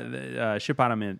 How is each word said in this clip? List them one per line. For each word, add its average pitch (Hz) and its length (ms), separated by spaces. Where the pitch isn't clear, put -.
the, 127 340
uh, 107 160
Ship 139 180
Bottom 120 280
at 98 160